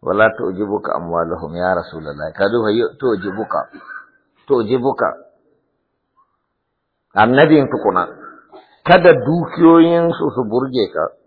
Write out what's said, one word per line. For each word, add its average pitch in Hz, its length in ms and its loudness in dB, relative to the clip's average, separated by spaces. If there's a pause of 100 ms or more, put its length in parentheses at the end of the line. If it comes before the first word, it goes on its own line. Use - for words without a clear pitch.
"Wala 110 320 0
tu'jibuka 101 640 -6
amwaluhum 85 580 -6
ya 90 220 -2
Rasulullah." 78 560 -12
Ka 101 160 -2
duba 110 240 -2
yo-, 113 240 -2
tu'jibuka. 101 720 -6 (800)
Tu'jibuka. 123 640 -2 (2000)
Annabin 135 560 4
tukuna. 90 380 -2 (760)
Kada 175 300 6
dukiyoyinsu 165 1200 2
su 127 160 -6
burge 123 400 -2
ka. 78 160 -4 (220)